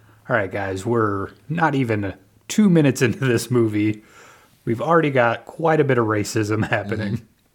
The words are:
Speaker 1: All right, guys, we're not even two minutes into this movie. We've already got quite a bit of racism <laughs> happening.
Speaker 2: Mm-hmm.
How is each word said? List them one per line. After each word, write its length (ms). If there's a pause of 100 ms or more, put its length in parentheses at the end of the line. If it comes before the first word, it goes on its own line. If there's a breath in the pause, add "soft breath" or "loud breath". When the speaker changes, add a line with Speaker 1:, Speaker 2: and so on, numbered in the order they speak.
(300 soft breath)
Speaker 1:
All 80
right, 140
guys, 340
we're 460 (180)
not 260
even 380 (340)
two 220
minutes 320
into 240
this 260
movie. 520 (600 loud breath)
We've 160
already 280
got 360
quite 340
a 40
bit 140
of 100
racism 600
<laughs> 20
happening. 480
Speaker 2:
Mm-hmm. 80 (300)